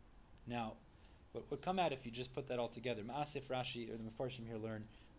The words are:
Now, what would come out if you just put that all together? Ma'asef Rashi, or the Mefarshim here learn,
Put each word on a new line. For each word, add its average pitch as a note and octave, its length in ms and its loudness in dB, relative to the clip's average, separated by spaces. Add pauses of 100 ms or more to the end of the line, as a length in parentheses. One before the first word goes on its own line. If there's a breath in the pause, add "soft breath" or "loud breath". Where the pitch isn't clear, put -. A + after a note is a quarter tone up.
(460)
Now, A#2+ 280 0 (580 loud breath)
what A#2 180 -4
would C#3+ 120 0
come F#3 180 4
out D#3+ 140 8
if C3 120 -4
you A#2 60 -4
just B2 220 0
put C3+ 140 0
that B2+ 120 2
all A#2 80 6
together? A2+ 360 0
Ma'asef C3+ 440 0
Rashi, A#2+ 440 2
or A2+ 60 -2
the A2+ 60 -4
Mefarshim A#2 420 0
here A2+ 120 -2
learn, G#2+ 260 0 (340 loud breath)